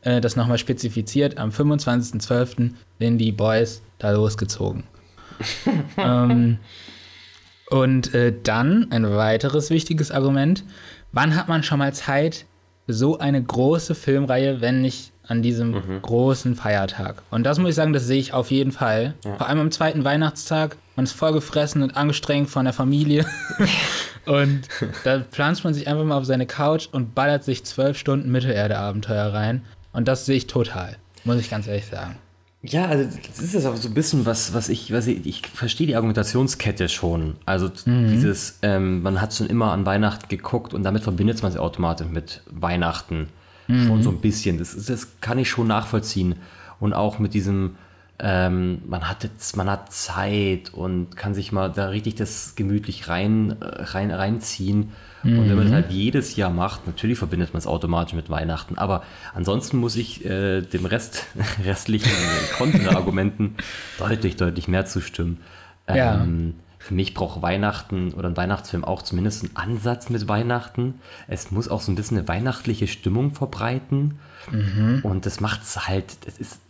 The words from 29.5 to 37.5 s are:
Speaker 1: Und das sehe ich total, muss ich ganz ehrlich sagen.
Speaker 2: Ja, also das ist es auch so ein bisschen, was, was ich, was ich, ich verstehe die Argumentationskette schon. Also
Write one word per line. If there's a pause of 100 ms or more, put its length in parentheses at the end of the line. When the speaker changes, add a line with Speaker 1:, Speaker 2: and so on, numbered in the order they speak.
Speaker 1:
Und
das
sehe
ich
total, (260)
muss
ich
ganz
ehrlich
sagen. (460)
Speaker 2:
Ja,
also (180)
das
ist
es
auch
so
ein
bisschen,
was,
was
ich,
was
ich,
ich
verstehe
die
Argumentationskette
schon.
Also (140)